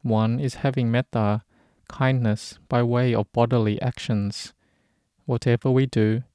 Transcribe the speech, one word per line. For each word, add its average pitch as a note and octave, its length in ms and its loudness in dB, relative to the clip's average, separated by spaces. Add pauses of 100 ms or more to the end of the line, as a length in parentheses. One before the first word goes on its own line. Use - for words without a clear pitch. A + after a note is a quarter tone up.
One A2+ 360 0
is C3+ 160 -4
having C3 360 -2
metta, A2 500 0 (480)
kindness, B2 680 -2 (100)
by A#2+ 140 2
way A#2+ 320 2
of G#2 180 -2
bodily A#2 480 2
actions. G2+ 720 -4 (720)
Whatever B2 460 0
we C3 160 2
do A2+ 360 0 (120)